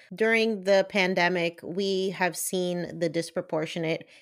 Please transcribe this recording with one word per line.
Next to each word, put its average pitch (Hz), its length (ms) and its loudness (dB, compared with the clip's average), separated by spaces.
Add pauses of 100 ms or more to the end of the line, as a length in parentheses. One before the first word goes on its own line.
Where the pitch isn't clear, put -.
(140)
during 220 520 2
the 196 240 6
pandemic, 180 760 2
we 190 460 -2
have 175 260 -2
seen 175 640 -4
the 170 80 0
disproportionate 165 1040 -4 (120)